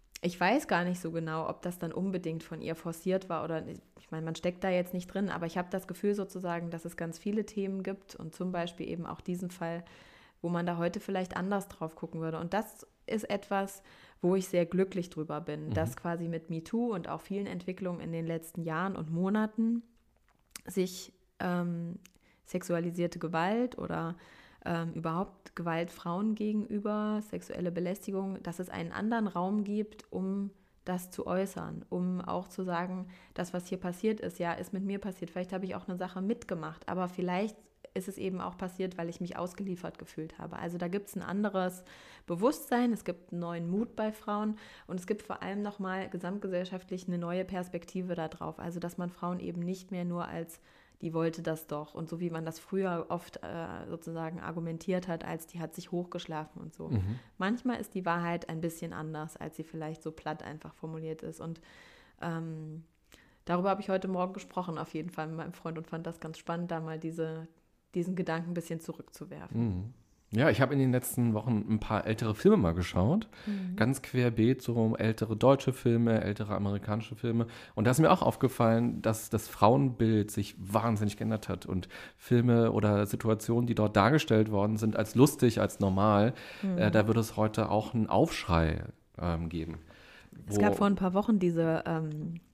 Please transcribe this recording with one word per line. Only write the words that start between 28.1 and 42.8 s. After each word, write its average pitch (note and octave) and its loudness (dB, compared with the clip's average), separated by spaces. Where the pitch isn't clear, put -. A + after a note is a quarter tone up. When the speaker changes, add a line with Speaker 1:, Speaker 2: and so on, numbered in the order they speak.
Speaker 1:
dass E3+ -8
es F3+ -4
einen E3 -6
anderen A3 0
Raum F#3+ 0
gibt, G#3 -4
um G3 -2
das F3+ -4
zu - -6
äußern, F#3+ -4
um F3+ 0
auch F3+ -4
zu - -6
sagen, F3+ -4
das, F3+ -6
was F3+ -6
hier F#3 -4
passiert G#3+ -2
ist, F3 -6
ja, E3+ 0
ist - -8
mit F#3+ -4
mir G3 -2
passiert. F#3 -8
Vielleicht F#3 -6
habe F#3+ -4
ich G3 -6
auch F3+ -10
eine F3+ -6
Sache F3+ -6
mitgemacht, F3+ -4
aber F3+ 0
vielleicht F#3 -2
ist F#3+ -4
es G3 -8
eben F#3 -4
auch F3+ -6
passiert, F#3 -6
weil E3+ -4
ich E3+ -6
mich F3 -6
ausgeliefert F3+ -6
gefühlt D#3+ -10
habe. - -10
Also E3+ -6
da F3 -2
gibt's G3+ -6
ein F#3 -6
anderes F#3+ -2
Bewusstsein, A#3+ 2